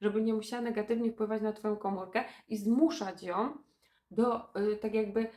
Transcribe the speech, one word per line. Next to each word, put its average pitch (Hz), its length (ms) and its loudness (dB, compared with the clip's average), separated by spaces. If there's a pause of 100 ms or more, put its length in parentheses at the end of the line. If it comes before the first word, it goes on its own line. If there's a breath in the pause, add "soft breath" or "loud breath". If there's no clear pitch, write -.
żeby 208 220 2
nie 220 120 2
musiała 233 280 -4
negatywnie 226 500 0
wpływać 214 300 -2
na 214 100 2
twoją 214 240 -2
komórkę 196 480 -2 (240 loud breath)
i 220 80 -4
zmuszać 220 640 2
ją 196 360 -2 (520 soft breath)
do, 233 440 0
e, 208 220 2
tak 220 180 -2
jakby 220 420 0